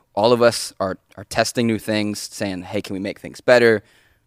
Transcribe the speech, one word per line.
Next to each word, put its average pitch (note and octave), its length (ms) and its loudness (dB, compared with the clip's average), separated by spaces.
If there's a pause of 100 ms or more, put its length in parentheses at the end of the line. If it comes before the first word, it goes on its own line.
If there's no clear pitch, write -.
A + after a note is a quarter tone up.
(160)
all A2 160 4
of A#2+ 100 4
us - 380 2
are, F#2+ 180 -4 (200)
are G#2 80 -16
testing A#2 420 -2
new A2 100 0
things, G#2 420 -4
saying, F#2+ 440 -8
"Hey, G2+ 180 -6
can - 120 -12
we F#2 80 -8
make G2 180 -8
things - 220 -18
better?" A#2 420 4 (440)